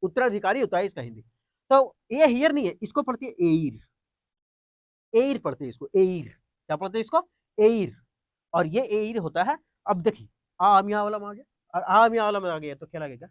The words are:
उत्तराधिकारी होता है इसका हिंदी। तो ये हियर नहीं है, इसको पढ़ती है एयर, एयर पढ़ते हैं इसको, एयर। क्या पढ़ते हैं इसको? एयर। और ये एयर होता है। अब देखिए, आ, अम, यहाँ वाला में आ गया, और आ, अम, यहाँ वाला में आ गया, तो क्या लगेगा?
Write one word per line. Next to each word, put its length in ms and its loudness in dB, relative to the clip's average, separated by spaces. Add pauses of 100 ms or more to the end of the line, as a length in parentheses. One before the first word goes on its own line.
उत्तराधिकारी 580 -2
होता 180 -2
है 80 -2
इसका 160 -10
हिंदी। 220 -14 (460)
तो 260 4 (160)
ये 140 4
हियर 260 4
नहीं 140 -2
है, 160 -4
इसको 200 -4
पढ़ती 240 -6
है 60 -12 (100)
एयर, 380 2 (1300)
एयर 240 2
पढ़ते 260 -8
हैं 60 -8
इसको, 260 -16
एयर। 320 0
क्या 480 -12
पढ़ते 220 -8
हैं 20 -4
इसको? 280 -2 (300)
एयर। 380 2 (560)
और 160 0
ये 140 -2 (100)
एयर 260 -2
होता 260 -4
है। 140 -4 (280)
अब 160 -2
देखिए, 260 -4 (320)
आ, 180 6
अम, 120 2
यहाँ 140 -2
वाला 140 -4
में 100 -12
आ 40 -14
गया, 120 -20 (300)
और 80 -2
आ, 240 6
अम, 80 2
यहाँ 120 2
वाला 140 0
में 100 -6
आ 80 -4
गया, 160 -10
तो 120 -18
क्या 140 -14
लगेगा? 300 -14